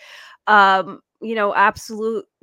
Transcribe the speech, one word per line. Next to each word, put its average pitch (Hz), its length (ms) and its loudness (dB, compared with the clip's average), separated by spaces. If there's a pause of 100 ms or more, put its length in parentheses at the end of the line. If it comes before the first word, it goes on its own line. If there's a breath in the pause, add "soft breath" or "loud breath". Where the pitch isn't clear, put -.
(460 loud breath)
um, 196 520 2 (220)
you 226 120 -8
know, 208 220 -2
absolute 214 720 -2 (180)